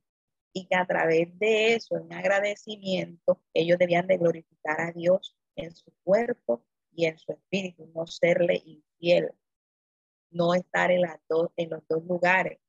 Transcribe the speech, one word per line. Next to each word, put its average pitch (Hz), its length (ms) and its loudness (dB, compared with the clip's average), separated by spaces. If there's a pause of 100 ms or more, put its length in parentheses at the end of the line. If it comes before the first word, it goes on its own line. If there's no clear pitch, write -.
(520)
Y 190 140 -10
que - 80 -2
a 185 120 2
través 170 520 0
de 220 360 2
eso, 226 220 -4
en 165 160 -10
agradecimiento, 190 1300 -4 (140)
ellos 170 240 2
debían 175 280 2
de 185 120 2
glorificar 165 640 -2
a 170 120 -6
Dios 175 440 0 (200)
en 165 180 -12
su - 180 -20 (100)
cuerpo 233 600 -2 (280)
y 165 140 0
en 160 120 -4
su - 120 -12
espíritu, 180 640 -8
no 165 120 -6
serle 175 580 0
infiel, 165 680 -2 (960)
no 170 240 0
estar 180 360 0
en 180 120 4
las 160 260 -4
dos, 165 280 0
en 165 140 -6
los 160 160 -10
dos 160 200 -2
lugares, 175 520 0 (100)